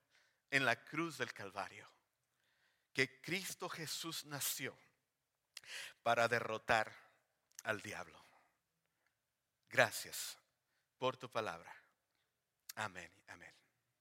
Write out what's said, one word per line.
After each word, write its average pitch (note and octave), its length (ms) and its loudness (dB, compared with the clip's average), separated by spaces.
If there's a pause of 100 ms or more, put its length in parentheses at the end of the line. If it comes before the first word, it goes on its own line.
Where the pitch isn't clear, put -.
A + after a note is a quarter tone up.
(500)
en C#3 160 4
la A#2 180 4
cruz D3+ 360 -4
del A#2+ 120 -2
Calvario. G2 560 -8 (1040)
Que - 300 2
Cristo F3+ 480 -4
Jesús D#3+ 560 -6
nació C#3 500 -4 (1300)
para A#2 260 8
derrotar A2 640 4 (720)
al G#2+ 180 0
diablo. E2+ 380 -10 (1500)
Gracias - 680 2 (580)
por B2+ 200 0
tu B2 120 -10
palabra. F2 420 -4 (1040)
Amén, F2+ 360 -6 (160)
amén. F2 260 -18 (480)